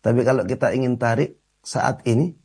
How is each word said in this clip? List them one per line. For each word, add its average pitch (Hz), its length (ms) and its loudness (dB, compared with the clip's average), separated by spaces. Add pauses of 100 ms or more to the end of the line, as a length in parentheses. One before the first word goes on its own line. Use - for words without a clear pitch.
Tapi 120 240 2
kalau 131 200 2
kita 123 240 0
ingin 123 280 -2
tarik 120 400 -2 (240)
saat - 440 -2
ini 135 260 2 (120)